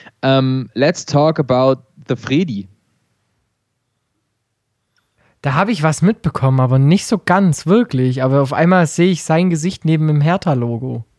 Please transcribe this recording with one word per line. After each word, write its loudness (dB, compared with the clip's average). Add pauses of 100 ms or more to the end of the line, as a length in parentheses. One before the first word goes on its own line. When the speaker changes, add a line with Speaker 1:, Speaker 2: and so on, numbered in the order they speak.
(220)
Speaker 1:
Ähm, 0
let's -2
talk 0
about 0 (280)
the -2
Freddy. -4 (2750)
Speaker 2:
Da -4
habe 0
ich -4
was 0
mitbekommen, 0
aber 2
nicht 2
so -2
ganz 0
wirklich. 0
Aber 2
auf -2
einmal 2
sehe 0
ich -2
sein 0
Gesicht -4
neben 2
dem 2
Hertha-Logo. -2 (140)